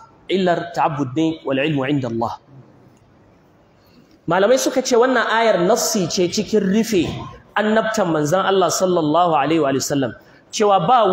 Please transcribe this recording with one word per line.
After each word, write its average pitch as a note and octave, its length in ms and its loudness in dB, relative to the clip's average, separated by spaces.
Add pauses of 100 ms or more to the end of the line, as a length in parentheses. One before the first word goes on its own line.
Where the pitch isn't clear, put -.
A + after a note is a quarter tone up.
(300)
illar F3 400 0
ta'abbud C#3+ 480 -2
ne, D#3+ 240 -2
wal C3+ 160 -2
ilmu C#3+ 320 -2
inda C#3 240 -2
Allah. A2+ 240 -6 (1900)
Malamai G3 320 2
suka C4 240 -2
ce B3+ 140 0
wannan B3 320 2
ayar A3 380 2
nassi G#3 420 0
ce F3+ 220 -2
cikin G#3 320 -2
rufe G3 420 0 (500)
annabtan G#3+ 540 0
manzon D#3+ 320 0
Allah F#3+ 300 2
sallallahu E3+ 680 2
alaihi D3+ 240 2
wa C#3 180 0
sallam, C3 340 -2 (380)
cewa G3+ 360 2
ba A3+ 260 4